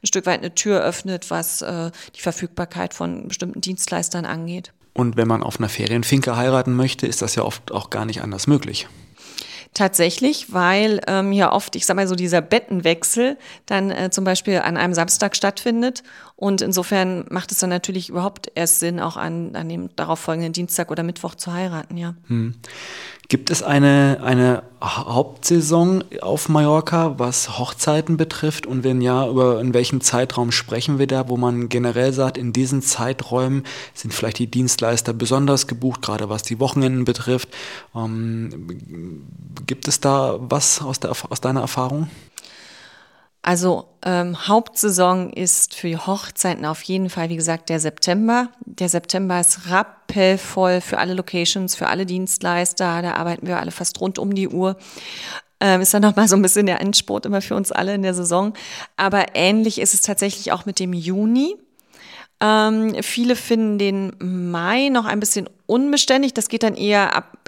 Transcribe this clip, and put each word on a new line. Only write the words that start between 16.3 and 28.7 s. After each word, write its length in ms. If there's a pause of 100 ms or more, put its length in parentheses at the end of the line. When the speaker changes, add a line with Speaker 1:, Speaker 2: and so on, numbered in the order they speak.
Speaker 1:
Und 260
insofern 680
macht 220
es 80
dann 120
natürlich 380
überhaupt 460
erst 260
Sinn, 200
auch 160
an, 400
an 120
dem 280
darauffolgenden 560
Dienstag 400
oder 100
Mittwoch 320
zu 180
heiraten, 440
ja. 180 (140)
Speaker 2:
Hm. 260 (720)
Gibt 220
es 120
eine, 640
eine 400 (160)
Ha-, 340
Hauptsaison 880 (180)
auf 280
Mallorca, 680
was 420
Hochzeiten 560
betrifft? 500
Und 160